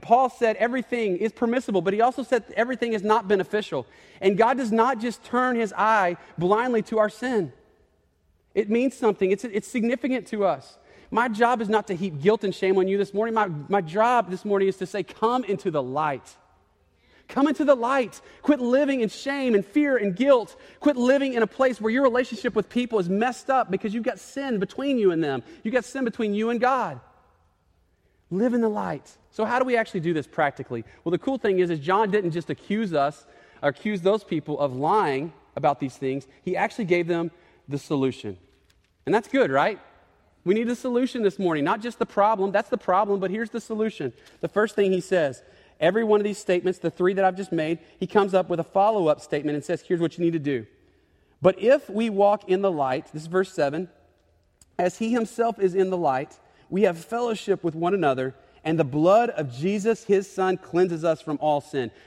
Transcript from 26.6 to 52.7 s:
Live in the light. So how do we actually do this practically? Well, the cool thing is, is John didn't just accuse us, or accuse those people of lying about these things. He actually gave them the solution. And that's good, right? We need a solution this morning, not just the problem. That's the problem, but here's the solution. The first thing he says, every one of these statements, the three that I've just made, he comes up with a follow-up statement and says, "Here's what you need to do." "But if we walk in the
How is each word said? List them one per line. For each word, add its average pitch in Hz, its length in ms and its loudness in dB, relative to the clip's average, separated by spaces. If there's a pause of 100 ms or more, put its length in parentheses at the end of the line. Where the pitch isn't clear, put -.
Live 226 240 0
in 240 80 0
the 220 80 2
light. 190 400 -8 (220)
So 214 140 -4
how 240 140 0
do 254 60 2
we 247 120 0
actually 220 240 -4
do 170 120 0
this 151 140 -4
practically? 139 560 -4 (200)
Well, 170 80 -2
the 175 60 0
cool 269 200 -2
thing 196 220 0
is, 175 100 2
is 165 100 -2
John 190 320 2
didn't 190 200 0
just 165 180 -8
accuse 196 440 -4
us, 147 320 -2 (360)
or 143 80 2
accuse 202 320 -4
those 208 220 2
people 151 360 -6
of 139 160 -2
lying 156 560 0 (240)
about 143 240 0
these 135 160 -6
things. 135 320 -6 (160)
He 180 140 -4
actually 208 280 -4
gave 170 220 2
them 170 240 -2 (380)
the 143 80 -6
solution. 131 600 -4 (680)
And - 80 0
that's 233 140 0
good, 240 240 2
right? 175 280 2 (640)
We 185 100 2
need 226 120 -2
a 240 80 -2
solution 247 480 -2
this 196 160 0
morning, 160 240 0
not 208 160 0
just 233 200 -10
the 220 60 0
problem. 196 460 2
That's 202 180 -2
the - 80 -2
problem, 202 420 0
but 180 120 -2
here's 220 200 -6
the 226 100 -6
solution. 214 520 -4 (280)
The 170 80 -4
first 208 260 0
thing 196 160 2
he 185 80 2
says, 156 420 0 (380)
every 190 240 2
one 208 160 4
of 208 40 -2
these 208 140 -2
statements, 180 420 0
the 170 100 -2
three 185 240 0
that 190 120 2
I've 185 120 2
just 196 140 -8
made, 165 280 -2 (200)
he 180 80 -4
comes 196 260 2
up 180 160 2
with 170 100 -2
a 160 40 -2
follow-up 196 580 2
statement 151 340 -4
and 139 80 -6
says, 170 180 -4
"Here's 175 180 -2
what 165 180 -2
you 170 60 -4
need 170 100 2
to 160 60 -2
do." 135 260 -4 (760)
"But 185 180 4
if 262 300 2
we 220 200 -2
walk 202 400 2
in 185 120 2
the 196 100 2